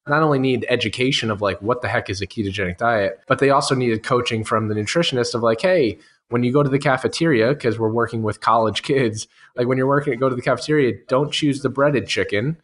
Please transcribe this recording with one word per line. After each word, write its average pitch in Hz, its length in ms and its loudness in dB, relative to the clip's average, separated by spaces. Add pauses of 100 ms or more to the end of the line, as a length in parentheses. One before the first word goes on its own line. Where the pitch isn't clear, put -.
not 147 140 2
only 151 160 2
need 131 320 0
education 123 600 0
of, 104 120 -2
like, 98 180 0
what 120 220 -2
the 110 60 -4
heck 113 200 -2
is 101 140 -6
a 92 40 -4
ketogenic 98 520 -4
diet, 110 480 0
but 131 140 0
they 139 100 6
also 143 240 2
needed 120 280 0
coaching 120 400 0
from 110 260 0
the 107 60 -4
nutritionist 120 600 -2
of, 117 80 -2
like, 117 180 0
"Hey, 175 380 2 (320)
when 120 120 0
you 123 80 0
go 143 120 4
to 139 80 0
the 139 80 2
cafeteria," 131 760 2
'cause 117 240 -2
we're 110 140 -2
working 117 300 -2
with 107 180 -4
college 113 420 2
kids, 120 460 -2 (260)
like, 123 120 -2
"when 127 100 0
you're 131 100 0
working, 139 320 0
go 131 120 0
to 127 40 -2
the 123 80 -4
cafeteria, 135 520 0 (140)
don't 143 220 2
choose 139 300 -2
the 139 80 -2
breaded 135 400 0
chicken, 107 560 -2